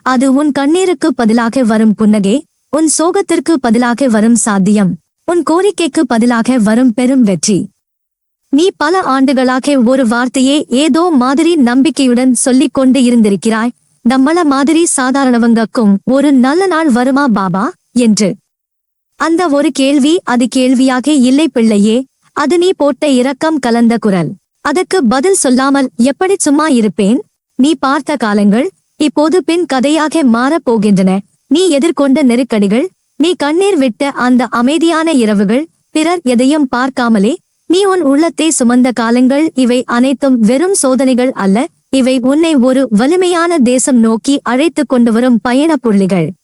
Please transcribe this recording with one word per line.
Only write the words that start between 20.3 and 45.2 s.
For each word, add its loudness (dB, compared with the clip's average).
கேள்வியாக 0
இல்லை 2
பிள்ளையே, 0
அது 0
நீ 2
போட்ட -2
இரக்கம் 0
கலந்த 0
குரல். -2
அதற்கு -2
பதில் 0
சொல்லாமல் 0
எப்படி -2
சும்மா 0
இருப்பேன்? 0
நீ 0
பார்த்த -4
காலங்கள் 0
இப்போது 0
பின் -2
கதையாக 0
மாறப் 0
போகின்றன. 0
நீ 0
எதிர்கொண்ட 0
நெருக்கடிகள், 0
நீ 0
கண்ணீர் 0
விட்ட -2
அந்த 0
அமைதியான 0
இரவுகள், 0
பிறர் -2
எதையும் 0
பார்க்காமலே -2
நீ 0
உன் 0
உள்ளத்தை 0
சுமந்த 2
காலங்கள், 0
இவை 0
அனைத்தும் 0
வெறும் 0
சோதனைகள் 0
அல்ல, -2
இவை 0
உன்னை 0
ஒரு 2
வலிமையான 0
தேசம் 0
நோக்கி 0
அழைத்துக் -2
கொண்டு 2
வரும் 0